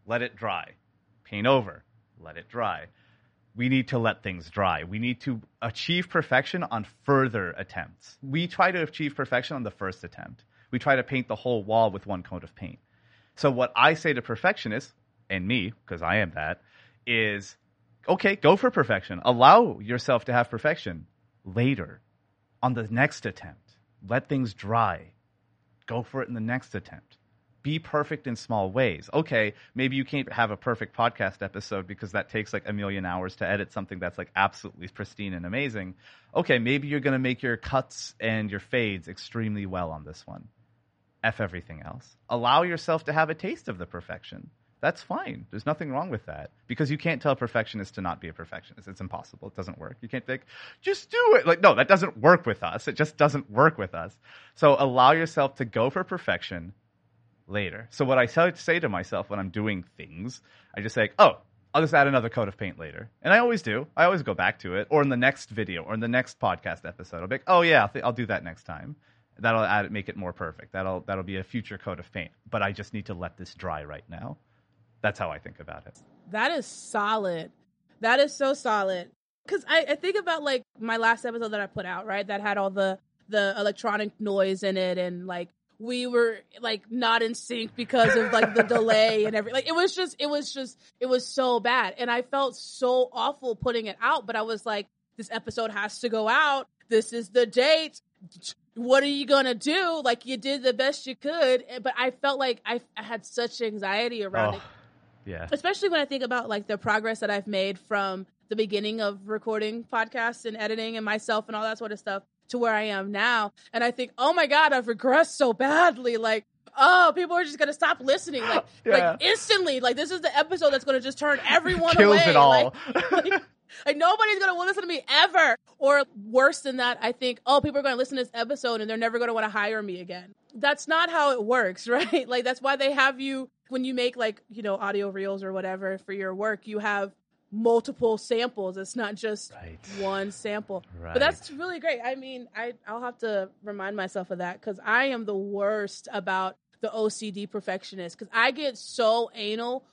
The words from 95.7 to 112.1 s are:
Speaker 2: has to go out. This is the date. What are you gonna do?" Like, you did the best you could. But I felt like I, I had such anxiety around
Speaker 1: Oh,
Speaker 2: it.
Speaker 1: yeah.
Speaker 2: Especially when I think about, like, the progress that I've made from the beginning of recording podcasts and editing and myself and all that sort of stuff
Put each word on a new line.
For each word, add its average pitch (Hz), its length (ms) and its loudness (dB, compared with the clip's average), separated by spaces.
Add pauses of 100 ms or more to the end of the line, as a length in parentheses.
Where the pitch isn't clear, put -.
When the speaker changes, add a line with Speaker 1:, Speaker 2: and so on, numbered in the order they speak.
Speaker 2:
has 208 300 -6
to 240 80 -2
go 220 180 -2
out. 277 400 2 (220)
This 220 240 2
is 233 160 -6
the 247 180 2
date. 302 540 2 (760)
What 254 280 4
are 285 40 0
you 285 200 -2
gonna 269 280 4
do?" 330 500 0
Like, 240 220 0
you 254 100 -6
did 269 260 -4
the 254 100 2
best 262 340 -2
you 262 80 -8
could. 269 500 0 (180)
But 254 140 -4
I 254 140 0
felt 269 300 -2
like 254 240 -2
I, 233 160 -4 (160)
I 214 60 -12
had 220 220 -10
such 233 360 -6
anxiety 214 640 -4
around 110 300 0
Speaker 1:
Oh, - 20 -8
Speaker 2:
it. - 60 -12 (680)
Speaker 1:
yeah. 85 220 -10
Speaker 2:
Especially 370 380 0
when 320 100 2
I 285 60 0
think 269 180 -4
about, 233 240 -4
like, 208 180 -4
the 208 120 -2
progress 220 420 -2
that 208 100 -2
I've 202 160 -2
made 196 320 -2
from 190 480 -4 (220)
the 214 80 -6
beginning 214 440 -2
of 202 280 -4
recording 214 640 -4
podcasts 233 520 -4
and 220 120 -8
editing 220 400 -4
and 220 80 -6
myself 214 440 -2
and 220 80 -6
all 214 80 -4
that 220 140 -4
sort 220 140 -8
of 208 60 -10
stuff 196 240 -6 (260)